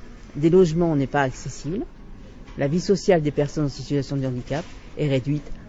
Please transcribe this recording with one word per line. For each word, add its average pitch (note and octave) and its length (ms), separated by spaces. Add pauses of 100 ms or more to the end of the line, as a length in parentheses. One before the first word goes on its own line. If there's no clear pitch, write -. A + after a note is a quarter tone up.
(360)
des D3 140
logements E3+ 440
n'est C3+ 140
pas C#3+ 140
accessible, D3 640 (720)
la C3+ 100
vie E3+ 120
sociale F#3 420
des D3 100
personnes D3 320
en C#3+ 40
situation C#3 480
de C3 100
handicap C3 380 (340)
est D3 100
réduite C#3 420 (180)